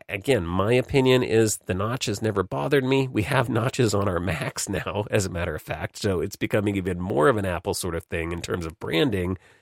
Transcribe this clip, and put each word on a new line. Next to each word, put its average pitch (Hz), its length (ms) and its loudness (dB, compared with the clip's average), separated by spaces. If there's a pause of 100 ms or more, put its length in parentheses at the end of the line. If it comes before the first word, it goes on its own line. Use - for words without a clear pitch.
again, 101 360 0
my 95 280 2
opinion 127 500 4
is 110 360 4
the - 140 -4
notch 110 340 -4
has 104 140 -4
never 104 220 2
bothered 139 400 0
me. 135 240 2
We 107 160 0
have 131 260 0
notches 120 440 2
on 98 160 2
our 85 100 0
Macs 90 480 -4
now, 101 420 -4
as 107 160 2
a - 40 -4
matter 87 260 -4
of 78 60 -8
fact. - 360 -8
So 95 220 0
it's 98 160 -4
becoming 104 400 0
even 90 240 -2
more 135 300 2
of 113 80 2
an 98 80 -2
Apple 90 280 -2
sort 85 220 -4
of 82 80 -6
thing 85 300 -6
in 85 80 -6
terms 87 240 -4
of - 140 -10
branding. 98 580 -2 (240)